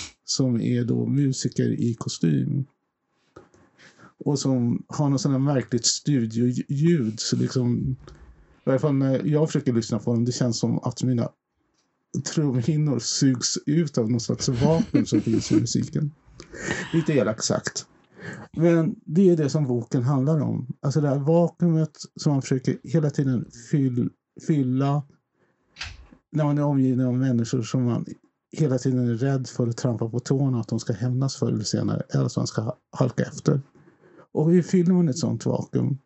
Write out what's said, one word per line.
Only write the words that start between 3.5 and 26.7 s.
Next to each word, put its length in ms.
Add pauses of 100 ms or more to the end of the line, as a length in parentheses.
Och 140
som 480
har 220
något 120
sånt 100
här 80
märkligt 460
studioljud, 1300
så 160
liksom, 540
i 60 (720)
varje 140
fall 160
när 320
jag 200
försöker 260
lyssna 260
på 140
dem, 120
det 60
känns 280
som 200
att 240
mina 260 (1040)
trumhinnor 640
sugs 680
ut 320
av 140
något 100
slags 280
vapen 560
som 160
finns 300
i 80
musiken. 520 (840)
Lite 200
elakt 300
sagt. 420 (680)
Men 440 (100)
det 240
är 80
det 120
som 180
boken 360
handlar 360
om. 280 (140)
Alltså, 200
det 60
här 120
vakuumet 760 (180)
som 180
man 80
försöker 420
hela 260
tiden 360 (260)
fyll-, 380 (380)
fylla 560 (1300)
när 80
man 140
är 60
omgiven 440